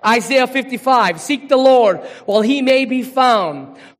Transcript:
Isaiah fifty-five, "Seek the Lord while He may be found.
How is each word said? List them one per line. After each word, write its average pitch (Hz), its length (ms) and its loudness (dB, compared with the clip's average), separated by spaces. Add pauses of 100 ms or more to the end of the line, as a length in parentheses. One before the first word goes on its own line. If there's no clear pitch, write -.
Isaiah 240 400 0
fifty-five, 254 760 -2
"Seek 285 280 -8
the 277 80 2
Lord 247 440 4 (260)
while 214 160 0
He 269 200 0
may 262 220 2
be 254 180 -4
found. 202 760 -2 (240)